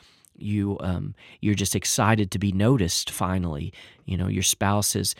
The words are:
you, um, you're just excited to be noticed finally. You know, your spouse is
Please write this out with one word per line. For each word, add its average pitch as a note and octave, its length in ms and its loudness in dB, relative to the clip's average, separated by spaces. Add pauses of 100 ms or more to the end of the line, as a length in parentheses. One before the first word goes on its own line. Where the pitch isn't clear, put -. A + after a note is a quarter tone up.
(340)
you, G2+ 440 -2
um, F#2 340 -4 (280)
you're G#2 120 2
just G2+ 220 0
excited G#2+ 560 2
to G2 80 -2
be G2 120 0
noticed G2+ 600 2
finally. F2+ 640 -2 (320)
You F#2 120 -4
know, F2+ 100 0
your F#2+ 160 -2
spouse G2+ 520 0
is G2 240 -2